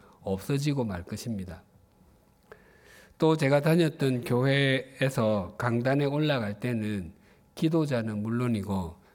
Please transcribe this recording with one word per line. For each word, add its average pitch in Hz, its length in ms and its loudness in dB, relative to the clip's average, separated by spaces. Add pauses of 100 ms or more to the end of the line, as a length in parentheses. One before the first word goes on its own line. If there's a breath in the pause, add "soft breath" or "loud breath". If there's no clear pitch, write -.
(200 loud breath)
없어지고 139 640 -2
말 92 200 -6
것입니다. 95 580 -8 (1500 loud breath)
또 156 200 4
제가 143 260 4
다녔던 151 640 2
교회에서 131 1300 0
강단에 120 480 0
올라갈 139 560 0
때는 107 520 -2 (420 soft breath)
기도자는 135 680 0
물론이고 104 760 -2 (180 soft breath)